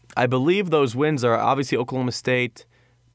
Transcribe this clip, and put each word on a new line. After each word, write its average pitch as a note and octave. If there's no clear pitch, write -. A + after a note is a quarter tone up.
I B2
believe D#3+
those C3+
wins C#3+
are A#2
obviously C3
Oklahoma B2+
State, B2